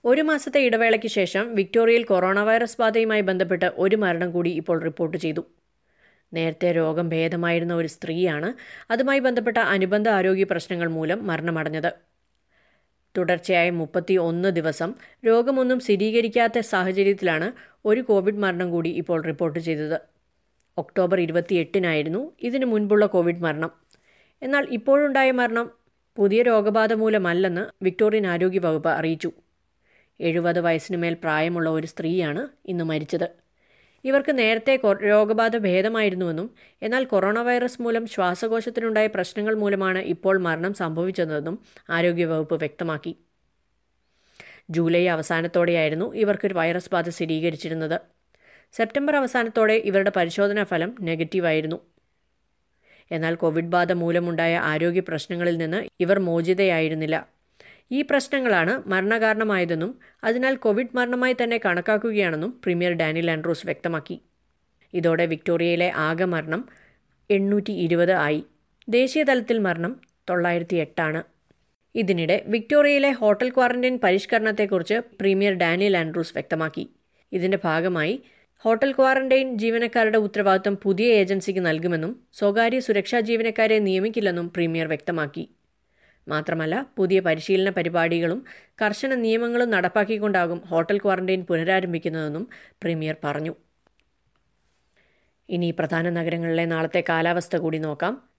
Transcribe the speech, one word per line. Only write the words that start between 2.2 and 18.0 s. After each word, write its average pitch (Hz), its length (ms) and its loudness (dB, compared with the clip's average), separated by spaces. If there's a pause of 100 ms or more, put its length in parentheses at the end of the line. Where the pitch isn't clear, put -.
വൈറസ് 226 360 0
ബാധയുമായി 220 420 2
ബന്ധപ്പെട്ട് 185 560 0
ഒരു 190 180 4
മരണം 180 360 0
കൂടി 175 180 0
ഇപ്പോൾ 165 320 -2
റിപ്പോർട്ട് 165 360 -4
ചെയ്തു. 160 280 -4 (880)
നേരത്തെ 165 380 0
രോഗം 165 380 0
ഭേദമായിരുന്ന 170 680 0
ഒരു 165 120 -2
സ്ത്രീയാണ് 170 680 -2 (380)
അതുമായി 269 280 2
ബന്ധപ്പെട്ട 240 380 0
അനുബന്ധ 196 520 2
ആരോഗ്യ 190 340 2
പ്രശ്നങ്ങൾ 170 440 -4
മൂലം 165 400 -4
മരണമടഞ്ഞത്. 160 640 -4 (1300)
തുടർച്ചയായ 175 520 0
മുപ്പത്തിയൊന്ന് 175 800 0
ദിവസം 165 440 -2 (340)
രോഗമൊന്നും 254 520 2
സ്ഥിരീകരിക്കാത്ത 226 800 0
സാഹചര്യത്തിലാണ് 185 920 0 (340)
ഒരു 220 160 2